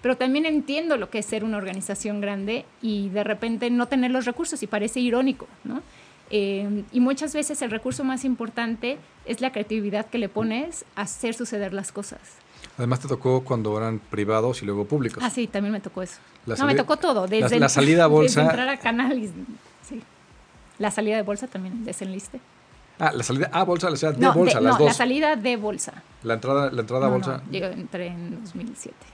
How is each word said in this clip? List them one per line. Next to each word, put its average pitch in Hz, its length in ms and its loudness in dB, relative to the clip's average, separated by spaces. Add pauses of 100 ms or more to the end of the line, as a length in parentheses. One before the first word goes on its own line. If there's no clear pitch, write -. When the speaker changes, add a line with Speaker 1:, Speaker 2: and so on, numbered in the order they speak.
Speaker 1:
pero 247 140 2
también 262 300 2
entiendo 302 500 0
lo 202 140 -6
que 226 80 -4
es 208 80 -4
ser 220 160 -4
una 220 140 -2
organización 196 640 -6
grande 202 440 -4 (160)
y 208 280 -2
de 202 160 -2
repente 226 460 -2
no 240 180 2
tener 254 240 2
los 254 120 0
recursos, 262 380 -4
y 214 60 -6
parece 214 320 -2
irónico, 247 480 0 (160)
¿no? 262 180 -8 (480)
Eh, 202 640 -2
y 247 80 2
muchas 269 340 2
veces 302 280 -4
el 240 80 -4
recurso 247 340 -4
más 262 200 -2
importante 233 760 -4 (260)
es 226 160 -6
la 254 100 0
creatividad 208 560 -2
que 240 120 -4
le 208 100 -2
pones 226 560 -4 (100)
a 202 80 -6
hacer 226 320 -6
suceder 208 380 -6
las 196 180 -8
cosas. - 300 -12 (560)
Speaker 2:
Además, 127 240 0
te 143 80 -10
tocó 127 360 2
cuando 113 340 0
eran 110 200 -2
privados 110 640 0
y - 40 -6
luego 101 180 -2
públicos. 135 400 -2
Speaker 1:
Ah, 240 60 0
sí, 240 180 -2
también 202 240 -2
me 208 80 -4
tocó 185 220 -10
eso. - 160 -12 (280)
Speaker 2:
La 113 80 -4
Speaker 1:
No, 262 120 0
me 277 60 4
Speaker 2:
salida, 214 100 4
Speaker 1:
tocó 302 160 2
todo, 262 240 2
Speaker 2:
la, 185 60 -2
Speaker 1:
desde 220 300 4
Speaker 2:
la - 80 6
Speaker 1:
el, 135 40 4
Speaker 2:
salida 156 340 6
a 160 40 8
Speaker 1:
<laughs> - 0 -
desde 151 60 8
Speaker 2:
bolsa. 151 280 6
Speaker 1:
entrar 247 260 4
a 269 100 -2
Canal 247 400 0
y, 214 80 -4 (560)
sí. 226 200 -14 (760)
La 208 140 0
salida 220 240 0
de 220 60 0
bolsa 202 260 -4
también, 190 360 -8
desenliste. 190 560 -10 (600)
Speaker 2:
Ah, 156 120 2
la 123 100 -2
salida 139 300 0
a 170 120 2
bolsa, 180 260 0
la 151 60 -2
salida 156 220 0
de 254 80 4
Speaker 1:
No, 262 80 8
Speaker 2:
bolsa, 175 240 6
Speaker 1:
de, - 60 4
Speaker 2:
las 262 100 6
Speaker 1:
no, 226 40 4
Speaker 2:
dos. 151 100 8
Speaker 1:
la 220 60 6
salida 285 420 2
de 240 200 0
bolsa. 208 460 -6 (220)
Speaker 2:
La 113 100 2
entrada, 135 360 2
la 123 120 -2
entrada 127 240 2
a - 20 4
Speaker 1:
No, - 60 4
Speaker 2:
bolsa. 131 320 -2
Speaker 1:
no, - 120 -10
yo 196 80 -4
entré 180 420 -8
en 175 340 -10
dos 180 120 -16
mil 180 220 -8
siete. - 380 -18